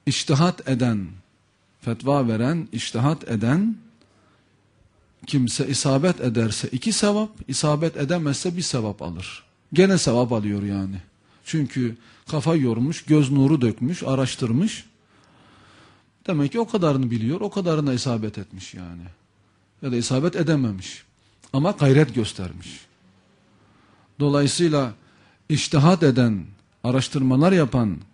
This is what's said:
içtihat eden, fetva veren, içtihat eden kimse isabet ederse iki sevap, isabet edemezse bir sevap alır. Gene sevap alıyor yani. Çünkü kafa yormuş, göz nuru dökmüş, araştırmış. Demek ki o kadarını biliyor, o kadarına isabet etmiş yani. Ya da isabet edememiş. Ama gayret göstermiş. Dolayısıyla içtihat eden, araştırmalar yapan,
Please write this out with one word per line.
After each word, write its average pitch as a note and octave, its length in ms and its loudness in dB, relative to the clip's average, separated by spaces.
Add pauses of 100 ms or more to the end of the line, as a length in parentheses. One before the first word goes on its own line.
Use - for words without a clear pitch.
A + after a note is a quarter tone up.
içtihat D#3 640 0
eden, A#2 380 0 (760)
fetva B2 480 -2
veren, B2+ 440 -2
içtihat A#2+ 560 -2
eden D3 480 0 (1500)
kimse B2+ 420 0
isabet C3+ 520 0
ederse A2+ 480 -2
iki D#3+ 240 -4
sevap, G#3 380 0 (180)
isabet D3+ 480 0
edemezse D3+ 600 -2
bir F3+ 60 -4
sevap G#2+ 400 -4
alır. E2+ 420 -12 (280)
Gene F#3 260 6
sevap A#2+ 340 2
alıyor G#2 300 -2
yani. G2 340 -4 (480)
Çünkü B2+ 520 -2 (340)
kafa D#3+ 260 0
yormuş, B2+ 480 0
göz D3+ 260 4
nuru C#3+ 300 4
dökmüş, A#2+ 420 0
araştırmış. C3 840 -2 (1400)
Demek D3 260 0
ki A#3 80 -2
o A3+ 80 -2
kadarını C#3+ 420 0
biliyor, A#2+ 300 -2
o G#3 100 -4
kadarına D#3 420 0
isabet A2 460 -4
etmiş F#2+ 360 -16
yani. F2 280 -14 (800)
Ya C3+ 100 -4
da A#2+ 40 0
isabet C3 400 0
edememiş. C3+ 680 -2 (500)
Ama D3 180 2
gayret C#3+ 440 4
göstermiş. F2+ 680 -6 (1400)
Dolayısıyla C#3+ 760 2 (540)
içtihat D#3 540 4
eden, A#2+ 420 4 (400)
araştırmalar C3 680 2
yapan, B2 460 2 (160)